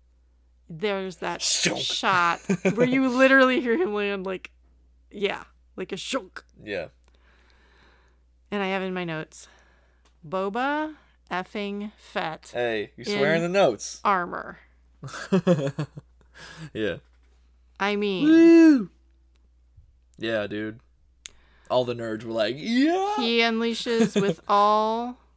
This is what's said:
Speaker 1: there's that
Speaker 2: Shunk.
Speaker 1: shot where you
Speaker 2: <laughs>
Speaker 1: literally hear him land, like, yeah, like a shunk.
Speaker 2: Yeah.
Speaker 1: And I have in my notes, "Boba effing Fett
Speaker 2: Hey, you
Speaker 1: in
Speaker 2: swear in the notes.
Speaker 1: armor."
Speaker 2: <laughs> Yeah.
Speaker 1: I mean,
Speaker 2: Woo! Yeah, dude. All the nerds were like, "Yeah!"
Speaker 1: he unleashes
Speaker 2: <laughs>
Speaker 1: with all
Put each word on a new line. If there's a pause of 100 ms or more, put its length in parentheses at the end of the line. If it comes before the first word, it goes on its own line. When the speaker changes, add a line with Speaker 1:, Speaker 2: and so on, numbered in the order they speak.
(720)
Speaker 1:
there's
that
Speaker 2:
Shunk.
Speaker 1:
shot (340)
where
you
Speaker 2:
<laughs>
Speaker 1:
literally
hear
him
land,
like, (600)
yeah, (320)
like
a
shunk. (180)
Speaker 2:
Yeah. (1600)
Speaker 1:
And
I
have
in
my
notes, (800)
"Boba (360)
effing
Fett
Speaker 2:
Hey,
you
Speaker 1:
in
Speaker 2:
swear
in
the
notes.
Speaker 1:
armor." (440)
Speaker 2:
<laughs> (1400)
Yeah. (840)
Speaker 1:
I
mean,
Speaker 2:
Woo! (1300)
Yeah,
dude. (920)
All
the
nerds
were
like,
"Yeah!"
Speaker 1:
he
unleashes
Speaker 2:
<laughs>
Speaker 1:
with
all (200)